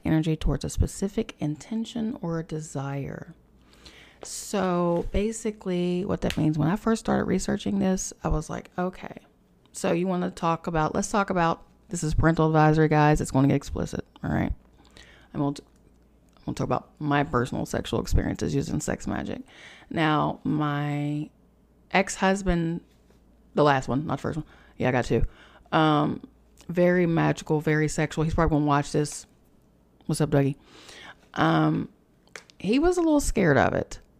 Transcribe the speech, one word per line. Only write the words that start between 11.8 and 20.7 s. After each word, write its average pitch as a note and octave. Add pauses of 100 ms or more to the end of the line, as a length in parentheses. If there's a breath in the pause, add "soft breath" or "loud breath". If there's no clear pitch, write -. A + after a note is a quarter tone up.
this F3
is D#3
parental D#3+
advisory, D#3
guys. D3+
It's -
gonna C3+
get C#3
explicit, - (180)
all -
right? - (800 loud breath)
I'm -
gonna, C#3+ (800)
I'm -
gonna A2+
talk C#3
about - (100)
my D3
personal -
sexual -
experiences -
using -
sex -
magic. - (480 loud breath)
Now, D3+
my D3 (640)